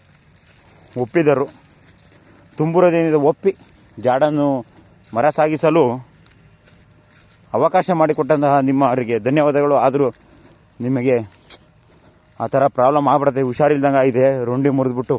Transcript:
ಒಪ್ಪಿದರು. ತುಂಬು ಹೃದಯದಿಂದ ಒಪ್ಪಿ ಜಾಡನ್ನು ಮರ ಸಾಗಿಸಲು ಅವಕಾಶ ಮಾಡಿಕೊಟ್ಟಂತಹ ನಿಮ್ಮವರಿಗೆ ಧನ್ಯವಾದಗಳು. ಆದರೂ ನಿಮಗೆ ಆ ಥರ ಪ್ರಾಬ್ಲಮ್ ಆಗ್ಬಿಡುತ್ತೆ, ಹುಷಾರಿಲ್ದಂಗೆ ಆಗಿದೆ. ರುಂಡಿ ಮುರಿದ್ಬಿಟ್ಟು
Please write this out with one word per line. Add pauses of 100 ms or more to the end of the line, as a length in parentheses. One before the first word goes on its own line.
(1040)
ಒಪ್ಪಿದರು. (1120)
ತುಂಬು
ಹೃದಯದಿಂದ (120)
ಒಪ್ಪಿ (540)
ಜಾಡನ್ನು (680)
ಮರ (120)
ಸಾಗಿಸಲು (1700)
ಅವಕಾಶ (120)
ಮಾಡಿಕೊಟ್ಟಂತಹ (140)
ನಿಮ್ಮವರಿಗೆ (120)
ಧನ್ಯವಾದಗಳು. (100)
ಆದರೂ (800)
ನಿಮಗೆ (1200)
ಆ
ಥರ (140)
ಪ್ರಾಬ್ಲಮ್
ಆಗ್ಬಿಡುತ್ತೆ,
ಹುಷಾರಿಲ್ದಂಗೆ
ಆಗಿದೆ. (240)
ರುಂಡಿ
ಮುರಿದ್ಬಿಟ್ಟು